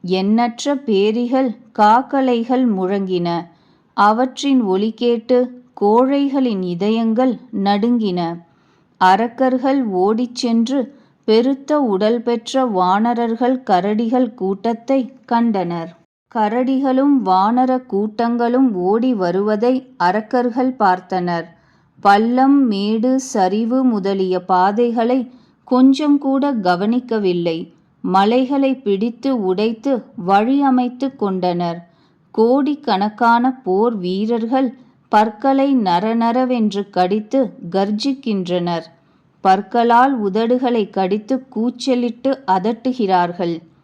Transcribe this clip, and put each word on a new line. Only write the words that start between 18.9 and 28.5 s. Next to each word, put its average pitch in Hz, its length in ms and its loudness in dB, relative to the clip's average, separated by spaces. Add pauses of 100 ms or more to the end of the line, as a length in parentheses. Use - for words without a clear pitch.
வருவதை 208 720 0 (100)
அரக்கர்கள் 240 840 -2
பார்த்தனர். 185 640 -2 (560)
பள்ளம், 247 680 4
மேடு, 220 520 0
சரிவு 226 640 0
முதலிய 190 640 0
பாதைகளை 226 840 0 (320)
கொஞ்சம் 269 540 4
கூட 277 360 0
கவனிக்கவில்லை. 185 1200 -2 (280)
மலைகளை 254 760 0